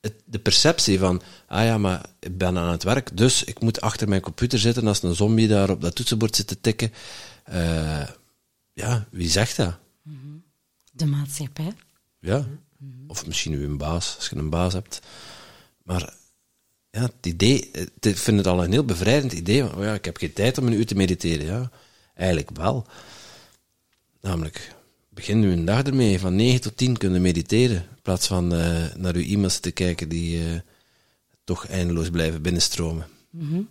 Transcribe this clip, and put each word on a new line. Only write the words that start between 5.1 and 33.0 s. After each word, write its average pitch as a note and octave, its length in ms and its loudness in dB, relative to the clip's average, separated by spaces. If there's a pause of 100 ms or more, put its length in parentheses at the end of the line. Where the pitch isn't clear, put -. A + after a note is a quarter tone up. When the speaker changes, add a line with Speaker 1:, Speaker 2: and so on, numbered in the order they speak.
Speaker 1:
zombie A2 320 4
daar G2 220 4
op F#2 120 -2
dat E2+ 140 -4
toetsenbord A2+ 400 0
zit G#2+ 120 0
te - 140 -8
tikken." A2 320 0 (500)
Eh, D#2 640 -2 (680)
ja, G#2+ 380 -4
wie F2 180 -2
zegt G2 280 0
dat? F2 160 0 (280)
Speaker 2:
Mhm. D3+ 140 -18 (760)
De D3+ 140 -4
maatschappij. D3 680 -4 (480)
Speaker 1:
Ja. G2 180 0 (400)
Speaker 2:
Mhm. C#3 140 -18 (160)
Speaker 1:
Of - 200 -12
misschien D#2 260 -4
uw C#2+ 240 -4
baas, D#2+ 400 -4
als - 120 -8
je - 60 -10
een D2+ 140 -4
baas F2+ 240 0
hebt. - 260 -8 (840)
Maar F2+ 300 -6 (760)
ja, A2 120 -6
het A#2+ 240 -6
idee, F#2 460 2
het, - 340 -10
ik G2+ 120 4
vind G#2+ 200 4
het F#2+ 100 4
al F2+ 160 4
een F2 80 2
heel C3+ 140 4
bevrijdend A#2 480 2
idee. G2+ 300 2
Van, D#2 140 -4
"Oh G2 60 -4
ja, G#2+ 100 -2
ik G2+ 120 -6
heb E2 120 -8
geen E2 160 -6
tijd A#2 240 2
om C3 100 0
een A#2 60 2
uur A2 120 2
te G2+ 100 -4
mediteren." E2+ 500 0
Ja, A#2 240 -4 (440)
eigenlijk F2 440 -2
wel. A2 280 -2 (1400)
Namelijk, E2 520 -6 (360)
begin G#2+ 340 0
uw F2 200 4
dag A2 200 2
ermee. B2 360 2
Van F#2 160 0
negen B2 260 4
tot - 160 -8
tien B2+ 200 2
kunnen F#2 240 2
mediteren. F#2+ 540 2
In - 260 -8
plaats F#2 260 0
van, F2 260 0
eh, E2+ 300 0 (120)
naar F2 200 -4
uw F2 80 0
e-mails G2 360 0
te F2 120 -6
kijken F2 380 -2
die, E2 360 -2
eh, E2 140 -4 (840)
toch - 240 -6
eindeloos F2 420 -2
blijven E2 320 -2
binnenstromen. E2 640 -2 (220)